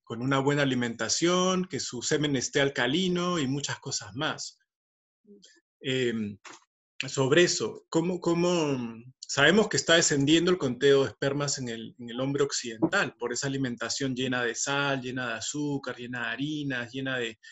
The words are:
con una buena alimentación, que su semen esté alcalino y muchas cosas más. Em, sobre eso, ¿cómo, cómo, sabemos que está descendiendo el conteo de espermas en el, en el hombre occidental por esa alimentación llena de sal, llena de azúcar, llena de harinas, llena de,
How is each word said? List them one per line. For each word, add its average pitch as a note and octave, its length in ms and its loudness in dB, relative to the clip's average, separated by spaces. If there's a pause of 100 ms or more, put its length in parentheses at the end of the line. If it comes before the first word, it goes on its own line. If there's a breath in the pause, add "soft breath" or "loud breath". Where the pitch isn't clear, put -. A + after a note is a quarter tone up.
con A#2 160 -8
una C3+ 180 2
buena C#3+ 220 2
alimentación, C#3+ 1040 2
que C3 160 -6
su A#2+ 200 -8
semen D3 360 0
esté C#3 240 0
alcalino F3 760 0
y C3 80 0
muchas C3+ 320 -4
cosas G#2+ 360 -8
más. C#3+ 420 -6 (1200 soft breath)
Em, A#2 560 -2 (720)
sobre C#3 340 4
eso, - 460 -2
¿cómo, F3 320 0
cómo, E3+ 560 2 (420)
sabemos F3 480 4
que - 80 -4
está - 200 4
descendiendo D#3+ 540 4
el F3+ 80 4
conteo C#3 460 4
de C3 60 0
espermas C#3 480 -2
en B2+ 100 -6
el, A2+ 320 -10
en A#2+ 100 -12
el A#2+ 120 -6
hombre C#3 220 0
occidental C#3 720 -2
por A#2+ 160 -4
esa C#3 140 -4
alimentación C3 680 -2
llena B2+ 260 -2
de A#2 140 0
sal, C#3 460 0
llena B2+ 260 -6
de A2+ 60 -4
azúcar, C#3 640 -6
llena B2 240 -8
de A#2 60 -4
harinas, C3 680 -4
llena C3+ 240 -4
de, A2+ 200 -4 (140 loud breath)